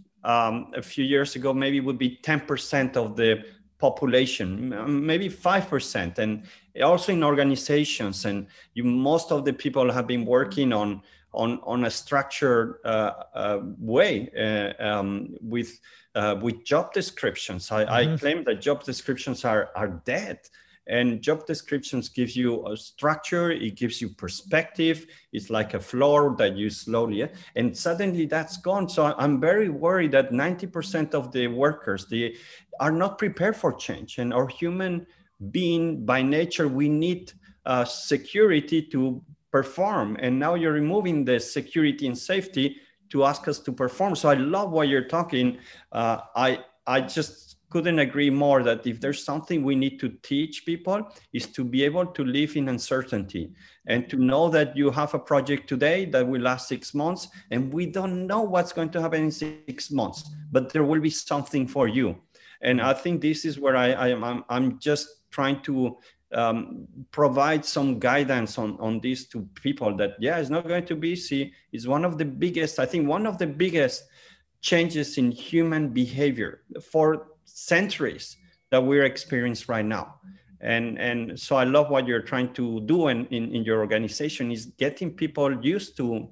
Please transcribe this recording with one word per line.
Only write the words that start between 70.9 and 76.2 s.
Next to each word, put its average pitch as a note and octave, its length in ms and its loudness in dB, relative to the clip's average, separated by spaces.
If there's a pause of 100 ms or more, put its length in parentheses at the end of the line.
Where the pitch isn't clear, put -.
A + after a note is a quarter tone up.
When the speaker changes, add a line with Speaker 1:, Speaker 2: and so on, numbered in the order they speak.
Speaker 1:
be E3 160 -2
easy. C#3 420 -4 (200)
It's A#2 120 -8
one C#3+ 200 2
of E3+ 120 -2
the D#3 80 -2
biggest, D#3+ 540 -2
I C3 60 4
think D3+ 240 0
one F#3 180 0
of F#3+ 100 -4
the F3+ 100 0
biggest D3+ 580 0 (560)
changes E3 560 0
in B2 140 4
human D#3+ 580 0
behavior B2 720 0 (200)